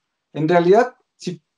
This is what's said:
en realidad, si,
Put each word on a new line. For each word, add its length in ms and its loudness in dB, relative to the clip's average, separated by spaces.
en 160 -6
realidad, 460 2
si, 260 -12